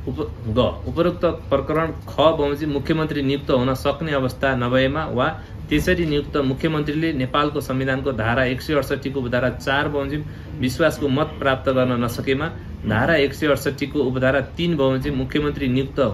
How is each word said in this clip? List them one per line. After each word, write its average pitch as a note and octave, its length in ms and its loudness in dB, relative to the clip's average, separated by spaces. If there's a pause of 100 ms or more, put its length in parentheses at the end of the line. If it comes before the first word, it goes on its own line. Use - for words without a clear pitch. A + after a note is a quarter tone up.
उप-, C#3 260 -6 (180)
ग, A2 120 0 (260)
उपरोक्त E3+ 400 0 (200)
प्रकरण D3+ 460 0 (120)
ख D#3+ 300 4
बमोजिम D3 380 0
मुख्यमन्त्री D3+ 520 0
नियुक्त C#3+ 280 0
हुन C3 260 4
सक्ने D3 360 -2
अवस्था C3 440 0
नभएमा C3 540 0
वा C3 180 0 (400)
त्यसरी E3+ 360 2
नियुक्त D3 380 0
मुख्यमन्त्रीले D3+ 720 0
नेपालको D3 460 0
संविधानको C3+ 520 -2
धारा A#2 320 0
एक B2+ 160 -2
सय D#3 140 -4
अडसट्ठीको C3+ 440 -2
उपधारा B2 320 0
चार C#3 380 0
बमोजिम C#3+ 340 -2 (360)
विश्वासको D3 500 2
मत D3+ 300 0
प्राप्त C3+ 320 2
गर्न B2+ 320 2
नसकेमा C3 440 -2 (360)
धारा A#2+ 340 2
एक C#3 160 2
सय D3+ 140 -2
अडसट्ठीको C#3 540 0
उपधारा C3 380 2 (120)
तिन E3+ 260 0
बमोजिम C3+ 400 2
मुख्यमन्त्री C#3+ 520 0
नियुक्त C3+ 300 0 (140)